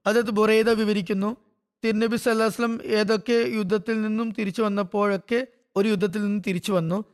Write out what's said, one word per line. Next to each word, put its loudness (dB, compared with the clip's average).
ഹദരത്ത് 2
ബുറൈദ 4
വിവരിക്കുന്നു, 0
തിരുനബി 0
സല്ലല്ലാഹു 0
അലൈഹി -2
വസല്ലം -2
ഏതൊക്കെ 0
യുദ്ധത്തിൽ 0
നിന്നും -2
തിരിച്ചു -4
വന്നപ്പോഴൊക്കെ 0
ഒരു 2
യുദ്ധത്തിൽ 0
നിന്നും -2
തിരിച്ചു -2
വന്നു. 0